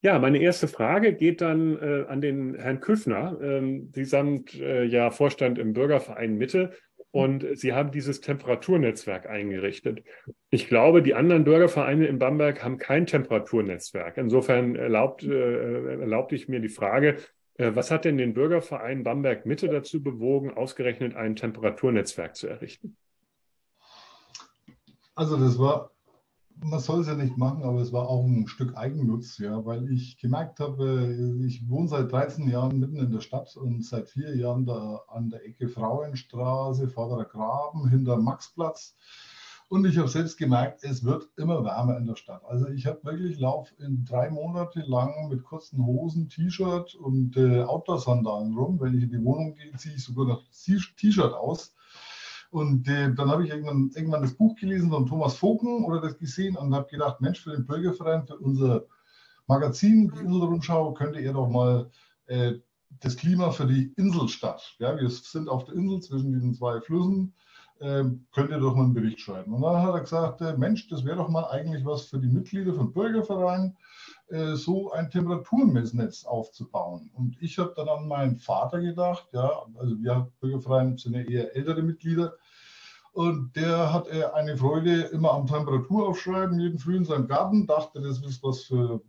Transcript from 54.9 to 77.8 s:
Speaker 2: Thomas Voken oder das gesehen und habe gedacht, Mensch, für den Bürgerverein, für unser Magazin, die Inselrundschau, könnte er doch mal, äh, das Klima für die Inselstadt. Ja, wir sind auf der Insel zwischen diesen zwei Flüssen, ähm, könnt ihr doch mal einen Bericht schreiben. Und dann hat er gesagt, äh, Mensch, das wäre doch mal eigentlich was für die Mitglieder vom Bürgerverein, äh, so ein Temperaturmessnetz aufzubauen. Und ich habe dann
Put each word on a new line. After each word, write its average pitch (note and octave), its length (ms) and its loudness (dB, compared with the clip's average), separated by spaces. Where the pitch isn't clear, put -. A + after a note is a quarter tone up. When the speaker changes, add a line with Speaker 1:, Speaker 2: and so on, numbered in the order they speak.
Speaker 2:
Thomas C#3 300 -2
Voken A3+ 480 0
oder E3 160 -2
das D#3 180 -6
gesehen F3+ 380 -4
und C#3 180 -2
habe C#3 160 -4
gedacht, D3 300 -4
Mensch, C3+ 240 -2
für D#3 80 -10
den C3+ 140 -4
Bürgerverein, D#3+ 600 -2
für - 120 -16
unser C3 480 2
Magazin, D#3+ 680 6
die D#3+ 60 -10
Inselrundschau, E3+ 720 0
könnte D3 260 -4
er C3+ 140 -2
doch C3 160 0
mal, B2 400 2
äh, B2 260 0
das B2+ 160 -4
Klima F3 340 2
für C3+ 160 -2
die C3 300 2
Inselstadt. E3+ 840 -2
Ja, C3+ 180 -2
wir B2+ 120 0
sind - 400 -8
auf B2+ 160 -4
der - 100 -12
Insel F#3+ 240 0
zwischen C3+ 320 -4
diesen B2 220 0
zwei A#2+ 260 -4
Flüssen, F#3 540 0
ähm, C#3 500 -2
könnt C#3+ 180 0
ihr D3+ 100 -4
doch C3 160 2
mal C3 100 4
einen B2 100 4
Bericht A2 240 -2
schreiben. F#2+ 340 -10
Und B2+ 80 -2
dann F3 220 2
hat F#3 100 2
er E3+ 60 0
gesagt, E3 420 -4
äh, D#3+ 160 -4
Mensch, F3+ 300 0
das C#3 160 -6
wäre D#3 140 -4
doch D#3+ 120 -2
mal E3 220 0
eigentlich D3 340 -4
was D3 200 -4
für - 120 -8
die B2+ 120 0
Mitglieder F#3 440 0
vom C3 180 -2
Bürgerverein, F#3+ 840 0
äh, D#3 260 -4
so F#3+ 360 -2
ein E3 200 -4
Temperaturmessnetz E3+ 1120 0
aufzubauen. F2 880 -8
Und B2 260 -6
ich E3+ 200 -6
habe F3+ 180 -2
dann D3+ 100 -6